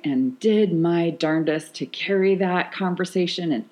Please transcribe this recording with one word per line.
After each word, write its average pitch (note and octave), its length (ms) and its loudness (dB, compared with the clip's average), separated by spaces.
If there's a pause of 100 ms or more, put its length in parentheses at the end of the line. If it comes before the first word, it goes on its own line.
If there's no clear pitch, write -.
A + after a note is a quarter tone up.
And C3 360 0
did G#3+ 380 4
my E3+ 300 2
darndest D#3 680 -2
to C#3 100 -8
carry F#3+ 480 0
that F3+ 360 0
conversation F3+ 800 -2
and A#2 220 -2